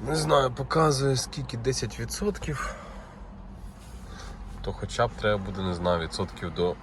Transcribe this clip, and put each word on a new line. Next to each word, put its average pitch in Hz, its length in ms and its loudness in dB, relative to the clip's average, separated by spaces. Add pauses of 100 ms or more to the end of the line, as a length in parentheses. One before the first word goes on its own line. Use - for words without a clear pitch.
Не 156 80 2
знаю, 151 360 6
показує 139 640 4
скільки, 123 420 -4
десять 120 420 0
відсотків. 156 760 -2 (1900)
То 98 120 -2
хоча 117 340 2
б 117 40 0
треба 104 260 2
буде, 95 240 -4
не 92 120 2
знаю, 87 260 4
відсотків 85 540 -4
до 87 300 2